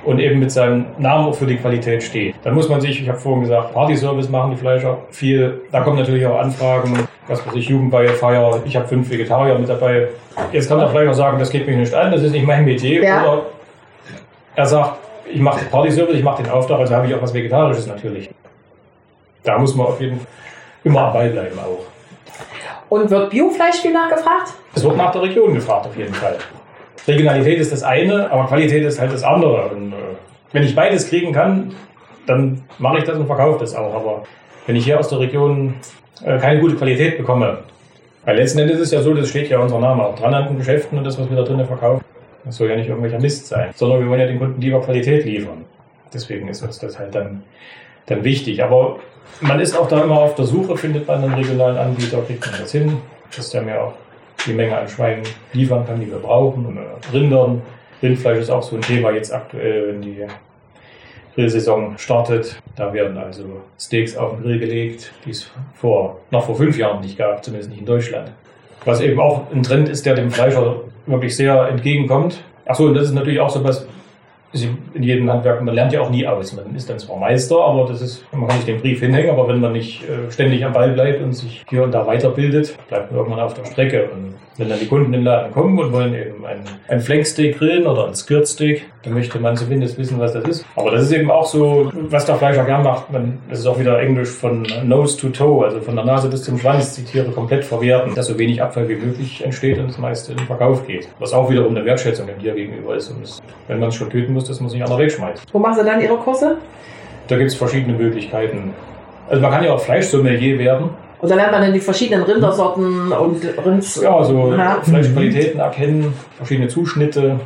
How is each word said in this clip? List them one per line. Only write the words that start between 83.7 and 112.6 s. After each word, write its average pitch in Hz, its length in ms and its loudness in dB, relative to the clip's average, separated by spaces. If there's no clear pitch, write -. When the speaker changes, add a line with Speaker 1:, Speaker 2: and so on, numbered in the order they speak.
Speaker 1:
Und 95 300 -10
wenn 113 140 -4
dann 107 100 -2
die 107 80 -4
Kunden 139 180 4
in 123 140 0
den 123 40 0
Laden 120 280 2
kommen 180 260 2
und 139 140 0
wollen 123 220 0
eben - 300 -10
ein, 101 180 -10
ein 120 120 0
Flanksteak 147 580 0
grillen 170 280 2
oder 127 220 2
ein - 80 -10
Skirtsteak, 147 720 0
dann 117 100 -6
möchte 120 240 -2
man 117 180 0
zumindest 123 420 -2
wissen, 127 200 -4
was 120 140 0
das 113 160 -4
ist. 165 160 -4
Aber - 160 0
das 117 140 4
ist 143 80 2
eben 156 180 2
auch 160 160 4
so, 143 480 2
was 147 320 -2
der 151 100 2
Fleischer 139 280 2
gern 139 180 2
macht. 131 300 0
Man, 123 260 -4
das 120 120 -8
ist - 60 -2
auch 123 120 2
wieder 120 220 2
Englisch 127 300 0
von 117 360 -4
Nose 143 340 4
to 135 120 -4
Toe, 143 360 4
also 104 160 -2
von 120 140 -6
der 113 100 -2
Nase 131 240 2
bis 127 140 -4
zum 123 160 -4
Schwanz 131 380 2
die 127 80 -10
Tiere 123 260 -2
komplett 117 340 -2
verwerten, 123 520 2
dass 127 100 -4
so 110 100 -4
wenig 117 240 0
Abfall 123 280 -2
wie 110 80 -2
möglich 123 480 -6
entsteht 131 340 -2
und 131 120 -4
das - 80 -12
meiste 123 340 -8
in 127 60 -6
den 127 100 -4
Verkauf 127 400 0
geht. 92 200 -10
Was 107 140 -6
auch 127 140 4
wiederum 117 280 2
eine 107 80 -2
Wertschätzung 117 420 -2
dem 98 140 -12
Tier 107 140 -4
gegenüber 104 420 -8
ist. - 140 -8
Und 113 120 -12
es, - 180 -16
wenn 110 100 -4
man's 117 160 -2
schon - 160 -8
töten 123 220 -2
muss, 131 160 -2
dass - 120 -8
man 123 100 -6
sich 123 120 -6
an 123 60 -4
der 151 100 0
Weg 151 140 2
schmeißt. - 400 -8
Speaker 2:
Wo 202 80 2
machen 220 160 2
Sie 214 80 2
dann 214 160 2
Ihre 226 160 2
Kurse? 262 400 0
Speaker 1:
Da 127 100 2
gibt's 135 160 2
verschiedene 123 420 0
Möglichkeiten. 110 800 -2
Also 135 100 2
man 131 120 2
kann 156 100 2
ja 165 100 2
auch - 80 0
Fleischsommelier 135 800 2
werden. 131 320 2
Speaker 2:
Und 170 80 0
da 185 60 6
lernt 208 160 4
man 202 120 4
dann 196 100 4
die 190 80 2
verschiedenen 190 420 0
Rindersorten 185 880 2